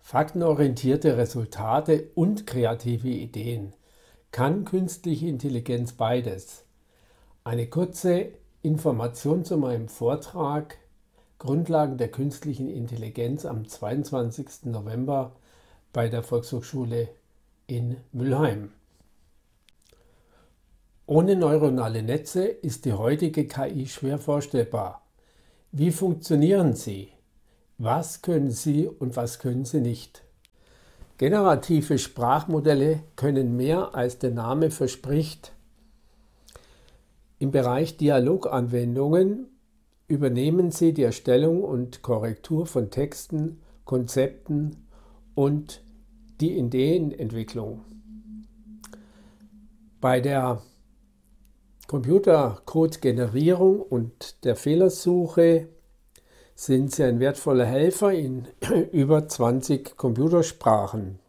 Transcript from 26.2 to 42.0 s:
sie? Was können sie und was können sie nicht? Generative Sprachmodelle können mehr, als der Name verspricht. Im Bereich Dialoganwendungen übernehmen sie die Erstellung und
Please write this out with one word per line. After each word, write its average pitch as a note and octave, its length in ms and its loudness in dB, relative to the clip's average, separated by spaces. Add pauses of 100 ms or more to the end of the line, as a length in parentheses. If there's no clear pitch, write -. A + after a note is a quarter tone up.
sie? G2 360 -10 (680)
Was B2+ 440 -2
können D3 280 0
sie D3 380 -2
und B2 260 -8
was A#2+ 240 -6
können B2+ 260 -4
sie C#3+ 160 -2
nicht? - 440 -6 (960)
Generative D#3 800 2
Sprachmodelle D3+ 1000 0 (140)
können C3+ 420 0
mehr, D3 380 -2
als B2 240 -2
der B2 140 -2
Name C3 380 0
verspricht. D3 840 -4 (1900)
Im C#3 120 -2
Bereich C3+ 480 0
Dialoganwendungen C#3+ 1500 2 (600)
übernehmen D3 640 2
sie E3 240 2
die D3 80 0
Erstellung C3+ 600 2
und B2 400 -6